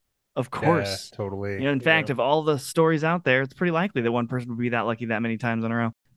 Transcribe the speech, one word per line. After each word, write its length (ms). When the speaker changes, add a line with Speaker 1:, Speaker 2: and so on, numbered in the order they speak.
Speaker 1:
Of 160
Speaker 2:
Yeah, 80
Speaker 1:
course. 520
Speaker 2:
totally. 460
Speaker 1:
You 60
know, 80
in 80
Speaker 2:
Yeah. 40
Speaker 1:
fact, 260
of 80
all 240
the 160
stories 460
out 200
there, 180
it's 120
pretty 160
likely 320
that 80
one 160
person 240
would 80
be 120
that 160
lucky 200
that 160
many 140
times 280
in 60
a 60
row. 160